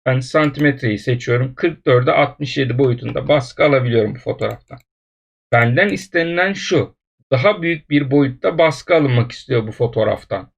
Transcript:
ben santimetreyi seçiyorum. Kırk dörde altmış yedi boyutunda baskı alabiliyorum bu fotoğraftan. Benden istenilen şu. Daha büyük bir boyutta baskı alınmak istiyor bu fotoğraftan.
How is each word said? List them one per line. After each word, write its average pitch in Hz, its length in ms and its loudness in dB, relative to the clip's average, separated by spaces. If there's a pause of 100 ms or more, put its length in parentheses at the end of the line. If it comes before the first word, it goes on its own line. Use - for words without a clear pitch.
ben 127 140 0
santimetreyi 139 800 0
seçiyorum. 123 580 -2
Kırk - 300 -4
dörde 131 260 4
altmış 143 460 -2
yedi 123 200 -2
boyutunda 120 500 -2
baskı - 360 0
alabiliyorum 120 520 2
bu - 40 -14
fotoğraftan. - 580 -8 (760)
Benden 123 360 2
istenilen 175 640 -2
şu. 185 420 -2 (360)
Daha 170 300 2
büyük 165 280 -4
bir 143 220 0
boyutta 143 460 0
baskı 165 380 2
alınmak 123 360 2
istiyor 113 360 -2
bu 110 40 -8
fotoğraftan. 107 880 -4